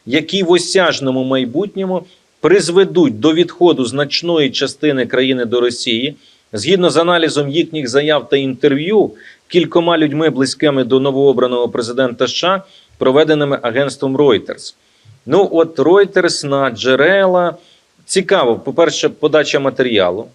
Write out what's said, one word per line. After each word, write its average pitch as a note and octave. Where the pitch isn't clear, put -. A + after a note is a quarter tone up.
які D#3+
в E3
осяжному C3+
майбутньому E3
призведуть E3
до D3+
відходу D#3+
значної C#3+
частини C3
країни B2+
до A#2+
Росії, B2
згідно E3+
з C3+
аналізом D#3+
їхніх D#3
заяв C#3+
та C#3
інтерв'ю C#3+
кількома E3+
людьми, D#3
близькими C3+
до B2+
новообраного B2+
президента B2
С A#2+
Ш -
А, F#3+
проведеними D3
агентством C3+
Reuters. C3
Ну, F#3
от D#3+
Reuters F3+
на C#3
джерела. E3+
Цікаво, F3+
по-перше, D3+
подача D3
матеріалу. A#2